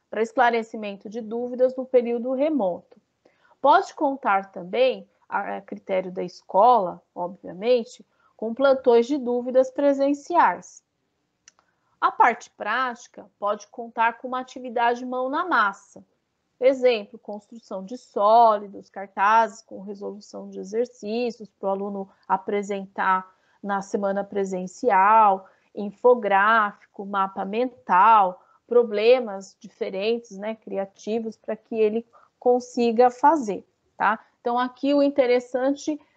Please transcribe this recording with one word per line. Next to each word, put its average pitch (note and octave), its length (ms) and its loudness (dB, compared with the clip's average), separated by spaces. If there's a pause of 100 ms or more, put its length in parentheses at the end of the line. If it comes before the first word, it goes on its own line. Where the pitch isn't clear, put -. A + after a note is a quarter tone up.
pra G#3+ 140 -6
esclarecimento A3+ 880 -2
de A3+ 100 -10
dúvidas B3 560 -4
no C4 80 -8
período A#3+ 480 0
remoto. B3+ 640 -4 (640)
Pode E4+ 320 4
contar A#3 600 -2
também, G3+ 540 -2 (220)
a, G3 300 -6
a - 20 -12
critério F#3+ 500 -6
da F#3 120 -8
escola, F#3 800 0 (120)
obviamente, F#3+ 920 -4 (280)
com A3+ 200 -8
plantões B3+ 520 2
de C#4+ 120 -4
dúvidas B3 500 -2
presenciais. C#4+ 1160 -2 (1160)
A F#4 120 0
parte B3+ 380 2
prática A3+ 880 -8
pode G#3 300 -6
contar A#3 520 -4
com B3+ 100 -12
uma B3+ 100 -6
atividade B3 680 -4
mão B3+ 240 -6
na D4+ 160 -4
massa. G#3+ 600 -2 (560)
Exemplo, B3 580 0
construção G#3+ 640 -14
de A#3 140 -14
sólidos, G#3 880 2
cartazes G#3 760 0
com G3+ 180 -20
resolução G3+ 680 -14
de G3 120 -14
exercícios, A3 960 -6
pro G3 100 -4
aluno G3 400 -6 (200)
apresentar G3 1000 -4 (320)
na G3 220 -4
semana G3 400 -4
presencial, G3 1300 2 (260)
infográfico, G#3 1300 0
mapa G3 400 -4
mental, G3+ 960 2 (280)
problemas A3 880 2
diferentes, G3+ 800 -6
né, G#3+ 160 -10
criativos, G#3+ 800 -8
pra - 200 -10
que - 180 -14
ele A3 320 0 (320)
consiga B3 720 2
fazer, B3+ 560 0 (300)
tá? G3 280 -2 (160)
Então, A#3+ 160 -4
aqui B3+ 380 -2
o C#4+ 80 4
interessante C4+ 960 0 (160)